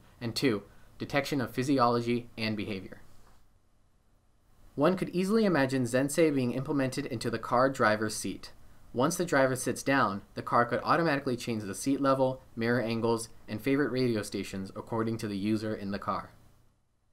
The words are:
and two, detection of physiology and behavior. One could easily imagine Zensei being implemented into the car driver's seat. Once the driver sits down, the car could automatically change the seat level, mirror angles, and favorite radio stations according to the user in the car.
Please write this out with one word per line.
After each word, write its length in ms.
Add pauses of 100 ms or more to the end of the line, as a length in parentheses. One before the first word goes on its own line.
(220)
and 120
two, 300 (340)
detection 440
of 100
physiology 880
and 180
behavior. 460 (1700)
One 200
could 140
easily 340
imagine 400
Zensei 500
being 200
implemented 520
into 240
the 80
car 320
driver's 460
seat. 380 (400)
Once 240
the 80
driver 320
sits 260
down, 380 (140)
the 60
car 220
could 200
automatically 520
change 280
the 120
seat 240
level, 420 (140)
mirror 260
angles, 460 (200)
and 140
favorite 300
radio 320
stations 500
according 440
to 100
the 100
user 380
in 160
the 80
car. 320 (800)